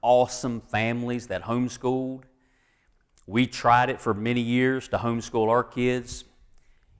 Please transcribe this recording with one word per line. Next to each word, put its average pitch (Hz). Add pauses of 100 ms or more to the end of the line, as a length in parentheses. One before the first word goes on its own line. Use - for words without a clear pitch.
awesome 123
families 120
that -
homeschooled. 127 (1000)
We 120
tried 123
it 123
for 113
many 117
years 127
to 98
homeschool 113
our 120
kids, 123 (760)